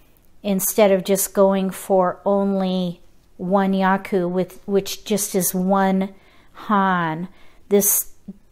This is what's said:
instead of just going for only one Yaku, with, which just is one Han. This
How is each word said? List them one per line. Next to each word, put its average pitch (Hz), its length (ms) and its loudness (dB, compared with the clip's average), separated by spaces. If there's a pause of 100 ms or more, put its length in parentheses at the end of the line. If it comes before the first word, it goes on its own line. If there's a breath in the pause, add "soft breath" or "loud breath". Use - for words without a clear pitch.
(420 soft breath)
instead 196 500 2
of 185 120 0
just 190 300 -2
going 196 360 2
for 185 540 0
only 190 760 -2 (360)
one 190 360 0
Yaku, 190 580 0
with, 180 340 -4
which 196 400 -4
just 208 300 -4
is 185 200 0
one 190 600 0 (380 soft breath)
Han. 180 760 -2 (400 soft breath)
This - 440 0 (380)